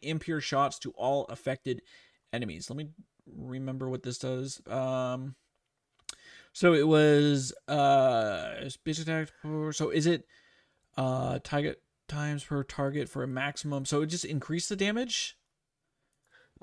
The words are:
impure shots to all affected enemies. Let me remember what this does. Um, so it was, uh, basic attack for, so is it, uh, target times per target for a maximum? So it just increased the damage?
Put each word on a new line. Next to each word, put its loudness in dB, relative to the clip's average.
impure -2
shots 2
to -8
all 0
affected -4
enemies. -6
Let -8
me -10
remember -6
what -4
this -6
does. -6
Um, -2
so 6
it 6
was, 6
uh, 2
basic -4
attack -2
for, -4
so -2
is 2
it, 2
uh, -2
target -2
times -4
per -2
target -4
for -6
a -4
maximum? -4
So 2
it 0
just -6
increased -4
the -4
damage? -2